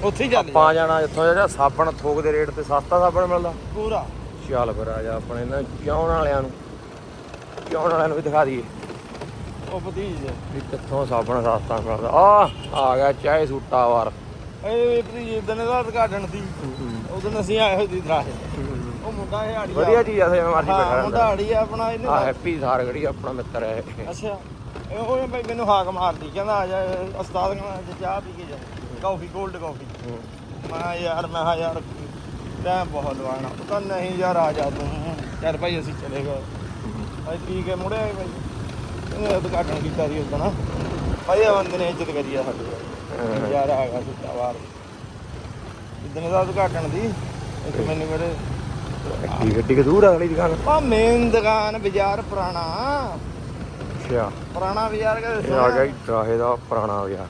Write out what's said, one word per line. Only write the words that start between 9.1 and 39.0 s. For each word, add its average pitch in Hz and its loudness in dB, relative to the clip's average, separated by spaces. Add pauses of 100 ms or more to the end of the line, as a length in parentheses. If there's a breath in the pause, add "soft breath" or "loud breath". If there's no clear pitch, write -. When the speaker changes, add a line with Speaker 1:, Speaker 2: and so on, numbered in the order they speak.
Speaker 1:
ਉਹ 190 -4
ਭਤੀਜ। 170 -6 (220)
Speaker 2:
ਵੀ 135 -6
ਕਿੱਥੋਂ 135 -4
ਸਾਬਣ 120 0
ਸਸਤਾ 113 2
ਮਿਲਦਾ। 110 -2
ਆ, 190 10 (240)
ਆ 135 4
ਗਿਆ 139 6
ਚਾਹੇ 147 2
ਸੂਟਾ 131 2
ਵਾਰ। 113 4 (540)
Speaker 1:
ਇਹ 233 2
ਭਤੀਜ 226 -6
ਦਿਨ 220 -2
ਦਾ 233 2
ਉਦਘਾਟਨ 220 0
ਸੀ। 202 -6
Speaker 2:
ਹੂੰ, 156 -8
ਹੂੰ। 117 -6
Speaker 1:
ਉਹ - -6
ਦਿਨ 214 -2
ਅਸੀਂ 202 2
ਆਏ 202 4
ਹੋਏ 202 2
ਸੀ 185 -4
ਦਰਾਹੇ। 151 0 (260)
Speaker 2:
ਹੂੰ, - -4
ਹੂੰ। - -6 (120)
Speaker 1:
ਉਹ 220 -6
ਮੁੰਡਾ 208 -4
ਇਹ 220 -4
ਆੜੀ 208 -4
ਆ। - -4
Speaker 2:
ਵਧੀਆ 220 6
ਚੀਜ਼ 214 2
ਆ, 175 6
ਜਿਵੇਂ 170 4
ਮਰਜ਼ੀ 160 4
Speaker 1:
ਹਾਂ, 190 4
Speaker 2:
ਬੈਠਾ 185 4
Speaker 1:
ਮੁੰਡਾ 127 4
Speaker 2:
ਰਹਿੰਦਾ। 226 4
Speaker 1:
ਆੜੀ 208 2
ਆ 220 4
ਆਪਣਾ, 220 0
ਇਹਨੇ 233 -4
Speaker 2:
ਆ - 0
Speaker 1:
ਤਾਂ - 4
Speaker 2:
ਹੈਪੀ 156 -2
ਸਾਰਗੜੀ 127 0
ਆਪਣਾ - -4
ਮਿੱਤਰ 120 -6
ਹੈ 110 -2 (160)
ਇਹ। 107 -8
Speaker 1:
ਅੱਛਾ। 190 -6 (520)
ਇਹ 208 -6
ਉਹ 254 0
ਬਈ 247 -4
ਮੈਨੂੰ 226 -2
ਹਾਕ 190 6
ਮਾਰਦੀ, 180 -2
ਕਹਿੰਦਾ, 202 0
"ਆ 196 2
ਜਾ, 185 -2 (400)
ਉਸਤਾਦ, 190 -2
ਕਹਿੰਦਾ, 196 -6
ਅੱਜ 180 -10
ਚਾਹ 190 -2
ਪੀ 185 -12
ਕੇ 180 -12
ਜਾ। 143 -10 (460)
ਕਾਫੀ, 185 -4
ਕੋਲਡ 185 -8
ਕਾਫੀ।" 127 -10
Speaker 2:
ਹੂੰ। 117 -8 (520)
Speaker 1:
ਮੈਂ 160 -6
ਕਿਹਾ, 175 -2
"ਯਾਰ," 170 -2
ਮੈਂ 165 -2
ਕਿਹਾ, 165 2
"ਯਾਰ, 165 -2 (840)
ਟਾਈਮ 180 0
ਬਹੁਤ 143 -4
ਲਵਾਉਣਾ।" 131 -6
ਉਹ - -10
ਤਾਂ, 202 0
"ਨਹੀਂ 185 -4
ਯਾਰ, 180 2
ਆ 160 4
ਜਾ 151 0
ਤੂੰ।" 147 -4 (260)
ਚੱਲ 156 0
ਭਾਈ, 170 -2
ਅਸੀਂ 139 -6
ਚਲੇ 139 -6
ਗਏ। 139 -4 (880)
ਅਸੀਂ 170 -6
ਪੀ 185 -4
ਕੇ 180 -2
ਮੁੜੇ 190 -4
ਆਏ 214 -2
ਭਾਈ। 190 -6 (880)